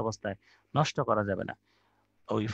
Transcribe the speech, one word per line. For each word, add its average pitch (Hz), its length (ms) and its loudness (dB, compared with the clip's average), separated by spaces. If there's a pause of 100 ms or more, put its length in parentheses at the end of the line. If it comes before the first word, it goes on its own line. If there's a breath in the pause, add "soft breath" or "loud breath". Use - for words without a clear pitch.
অবস্থায় 104 320 -4 (400 soft breath)
নষ্ট 147 200 2 (120)
করা 107 200 4
যাবে 92 220 -2
না। - 40 -10 (760)
ওই 107 260 2